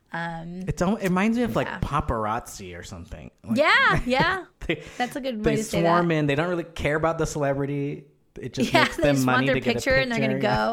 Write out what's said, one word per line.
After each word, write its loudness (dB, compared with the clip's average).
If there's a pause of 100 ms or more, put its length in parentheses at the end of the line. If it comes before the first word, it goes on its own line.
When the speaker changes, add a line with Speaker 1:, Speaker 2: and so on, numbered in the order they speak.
(120)
Speaker 1:
Um, -8
Speaker 2:
It's -2
al-, 2
it -4
reminds 2
me 2
of, -2
like, 0
Speaker 1:
yeah. -8
Speaker 2:
paparazzi -2
or -14
something. -14 (140)
Like, 0
Speaker 1:
Yeah, 4
Speaker 2:
<laughs> -4
Speaker 1:
yeah. 0 (200)
Speaker 2:
they, -2 (140)
Speaker 1:
That's -4
a -6
good -4
Speaker 2:
they 4
Speaker 1:
way 2
to 0
say -2
Speaker 2:
swarm 4
Speaker 1:
that. 2
Speaker 2:
in. 2
They 2
don't 0
really -2
care -2
about 0
the 0
celebrity. -4 (340)
It -10
just 0
Speaker 1:
Yeah, 6
Speaker 2:
makes 0
Speaker 1:
they 0
Speaker 2:
them 6
Speaker 1:
just 2
want 4
Speaker 2:
money 2
Speaker 1:
their 4
Speaker 2:
to 0
get -2
a 2
Speaker 1:
picture 0
and 0
they're -2
gonna 0
Speaker 2:
picture. 0
Yeah. 0